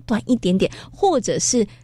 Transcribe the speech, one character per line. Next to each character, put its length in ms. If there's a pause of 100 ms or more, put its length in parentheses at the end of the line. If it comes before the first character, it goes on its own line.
短 200
一 100
点 220
点， 120 (220)
或 280
者 200
是 260 (180)